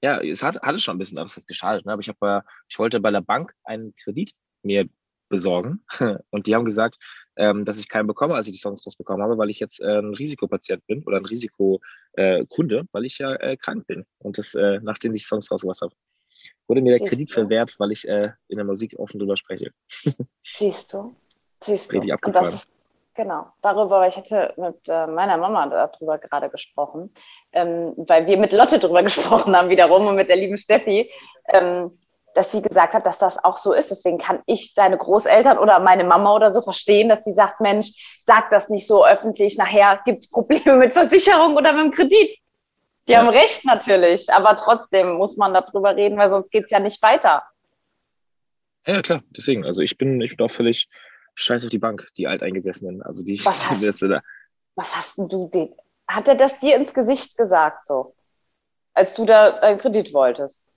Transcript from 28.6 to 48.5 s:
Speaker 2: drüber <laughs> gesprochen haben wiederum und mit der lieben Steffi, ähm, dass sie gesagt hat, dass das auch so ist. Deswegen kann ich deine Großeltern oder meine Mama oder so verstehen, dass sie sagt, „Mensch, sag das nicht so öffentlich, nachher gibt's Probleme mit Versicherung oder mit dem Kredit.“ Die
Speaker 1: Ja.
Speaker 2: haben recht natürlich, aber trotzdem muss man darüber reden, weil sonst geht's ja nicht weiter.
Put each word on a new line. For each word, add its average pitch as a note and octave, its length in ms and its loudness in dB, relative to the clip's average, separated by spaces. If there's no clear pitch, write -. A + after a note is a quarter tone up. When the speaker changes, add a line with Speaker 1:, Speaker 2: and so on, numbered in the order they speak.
Speaker 2:
drüber F3 240 2
<laughs> - 20 4
gesprochen G3+ 500 0
haben F3+ 140 4
wiederum F#3 380 6
und G3+ 100 0
mit G3 140 0
der - 60 -10
lieben G3 200 -6
Steffi, G#3+ 560 0
ähm, F3+ 500 -2
dass F#3 180 0
sie G#3+ 100 -4
gesagt E3+ 320 2
hat, E3 100 -2
dass F3 140 -4
das F#3 240 -2
auch F#3 140 0
so G3 160 -2
ist. - 180 0
Deswegen F3+ 280 -4
kann - 280 -6
ich - 280 -6
deine F#3+ 220 2
Großeltern A3 640 4
oder G3+ 220 6
meine F#3 240 4
Mama G3+ 320 4
oder G#3+ 160 4
so G#3+ 100 0
verstehen, G#3 460 0
dass A3 160 2
sie G#3+ 80 -6
sagt, G3 280 0
„Mensch, G#3 300 0
sag A3 240 4
das G3+ 180 2
nicht G3+ 180 -6
so G3+ 180 6
öffentlich, G#3 540 2
nachher G3+ 460 4
gibt's - 260 -4
Probleme C4+ 460 2
mit B3+ 160 6
Versicherung E4+ 640 4
oder D4+ 160 4
mit D#4 140 2
dem C#4+ 40 0
Kredit.“ G4+ 480 2
Die A#3 40 4
Speaker 1:
Ja. A#3 80 8
Speaker 2:
haben A#3 100 4
recht C#4 340 4
natürlich, F#3+ 680 2
aber G3+ 240 6
trotzdem F#3+ 580 0
muss F#3+ 220 -4
man G3+ 180 0
darüber G3 420 0
reden, G3+ 220 0
weil G3+ 120 4
sonst F#3+ 220 -2
geht's G#3+ 180 -2
ja G#3 80 2
nicht G3 240 -4
weiter. A3 400 4